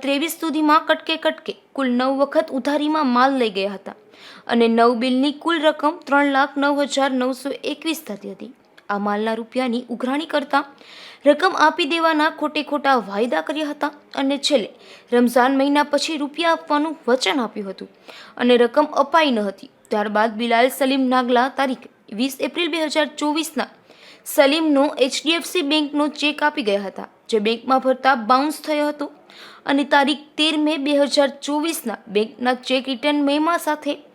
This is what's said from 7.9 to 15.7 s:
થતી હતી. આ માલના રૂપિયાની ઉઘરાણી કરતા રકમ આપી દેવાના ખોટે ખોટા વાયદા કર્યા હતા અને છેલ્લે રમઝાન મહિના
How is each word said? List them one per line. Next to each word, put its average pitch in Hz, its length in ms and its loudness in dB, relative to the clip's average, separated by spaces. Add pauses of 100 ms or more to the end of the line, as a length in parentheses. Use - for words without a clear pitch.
થતી 202 280 -12
હતી. 220 160 -16 (420)
આ 202 140 -2
માલના 214 320 -2
રૂપિયાની 247 420 -4 (140)
ઉઘરાણી 277 380 -4
કરતા 285 300 -2 (680)
રકમ 311 360 4
આપી 311 280 2
દેવાના 320 360 2 (120)
ખોટે 302 280 -2
ખોટા 277 260 2 (140)
વાયદા 240 400 -2
કર્યા 294 240 -4
હતા 294 180 -6 (300)
અને 277 160 0 (100)
છેલ્લે 240 220 0 (460)
રમઝાન 247 460 4
મહિના 285 300 2